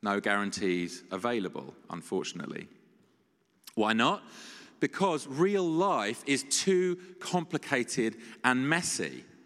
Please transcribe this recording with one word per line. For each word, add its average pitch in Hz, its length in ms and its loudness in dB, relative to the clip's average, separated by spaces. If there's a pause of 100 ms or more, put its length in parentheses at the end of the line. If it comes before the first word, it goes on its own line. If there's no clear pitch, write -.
No 101 180 0
guarantees 95 880 0
available, 92 640 -4 (160)
unfortunately. - 760 -6 (1040)
Why 110 180 2
not? 131 300 4 (560)
Because 160 480 0
real 180 380 2
life 160 640 2
is 135 180 2
too 180 520 2 (220)
complicated 135 1000 0 (280)
and 127 240 4
messy 80 560 -2 (220)